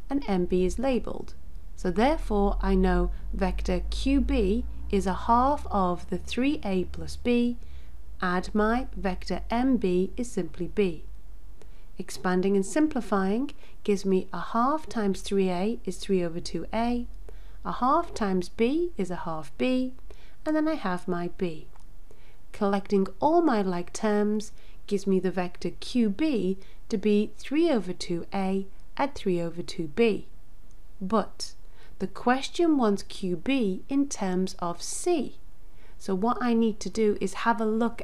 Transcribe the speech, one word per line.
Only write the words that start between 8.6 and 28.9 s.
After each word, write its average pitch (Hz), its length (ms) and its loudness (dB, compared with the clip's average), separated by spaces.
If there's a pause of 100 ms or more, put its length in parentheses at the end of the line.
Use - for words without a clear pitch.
vector 185 540 -2
M 247 260 2
B 185 400 2
is 240 140 -4
simply 175 380 -4
B. 180 360 0 (920)
Expanding 185 580 0
and 196 80 2
simplifying 233 840 0 (320)
gives 196 240 0
me 190 260 2
a 175 80 -6
half 269 480 0
times 202 320 0
three 196 300 2
A 196 340 0
is 185 140 -4
three 185 260 2
over 170 160 -4
two - 320 -4
A, 240 340 0 (600)
a 180 60 -2
half 302 400 2
times 185 380 0
B 311 480 2
is 180 120 -2
a 175 60 -2
half 156 400 -4
B, 254 380 0 (500)
and 311 100 0
then 311 140 2
I 320 60 0
have 185 340 -2
my 175 300 -2
B. 165 280 -2 (840)
Collecting 196 540 2 (140)
all 320 200 6
my 254 220 4
like 175 300 0
terms 208 600 2 (340)
gives 202 200 0
me 190 120 4
the 180 120 2
vector 175 400 -2
Q 226 400 0
B 196 480 2 (320)
to 226 80 0
be 208 400 4
three 320 320 2
over 180 240 2
two 175 400 -2
A 196 320 0 (320)